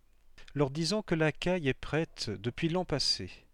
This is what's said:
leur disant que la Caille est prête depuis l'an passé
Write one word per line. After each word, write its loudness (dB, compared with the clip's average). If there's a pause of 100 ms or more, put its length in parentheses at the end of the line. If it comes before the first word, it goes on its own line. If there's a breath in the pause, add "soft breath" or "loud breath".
(540 loud breath)
leur 2
disant 0
que 0
la 4
Caille 0
est 4
prête -2
depuis -2
l'an 0
passé -2 (200)